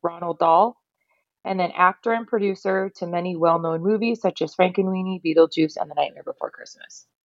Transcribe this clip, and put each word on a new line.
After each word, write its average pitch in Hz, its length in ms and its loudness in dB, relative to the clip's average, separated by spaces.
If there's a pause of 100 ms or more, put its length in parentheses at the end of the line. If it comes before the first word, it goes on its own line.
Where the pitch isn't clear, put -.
Ronald 170 380 -8
Dahl, 175 420 4 (600)
and 190 160 -6
then 175 120 -2
actor 185 420 2
and 226 120 -4
producer 190 720 -2
to 180 100 -6
many 175 300 -4
well-known 165 480 0
movies 220 380 0
such - 200 -2
as - 140 -6
Frankenweenie, 185 680 0
Beetlejuice, 160 540 2
and 147 160 -6
The 147 40 -12
Nightmare 147 280 -4
Before - 280 -8
Christmas. - 540 -20 (200)